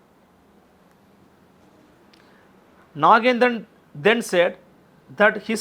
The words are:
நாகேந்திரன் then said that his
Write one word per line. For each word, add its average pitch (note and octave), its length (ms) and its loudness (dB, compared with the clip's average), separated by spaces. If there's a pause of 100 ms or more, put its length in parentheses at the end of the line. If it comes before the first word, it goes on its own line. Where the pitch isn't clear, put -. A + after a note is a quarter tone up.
(3000)
நாகேந்திரன் A3+ 720 2 (380)
then A3+ 180 2 (100)
said F3+ 220 0 (640)
that G#3+ 180 2 (120)
his A3 140 -6